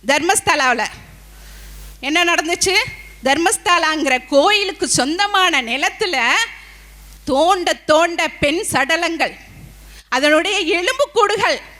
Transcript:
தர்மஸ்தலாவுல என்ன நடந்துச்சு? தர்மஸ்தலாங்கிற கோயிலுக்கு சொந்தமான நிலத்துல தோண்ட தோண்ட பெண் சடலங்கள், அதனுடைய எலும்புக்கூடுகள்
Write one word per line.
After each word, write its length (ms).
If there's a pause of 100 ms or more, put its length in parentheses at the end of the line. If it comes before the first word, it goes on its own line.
தர்மஸ்தலாவுல 760 (1200)
என்ன 240
நடந்துச்சு? 460 (500)
தர்மஸ்தலாங்கிற 880 (180)
கோயிலுக்கு 540 (120)
சொந்தமான 640 (100)
நிலத்துல 460 (1120)
தோண்ட 480 (140)
தோண்ட 360 (140)
பெண் 320
சடலங்கள், 640 (720)
அதனுடைய 480 (220)
எலும்புக்கூடுகள் 800 (220)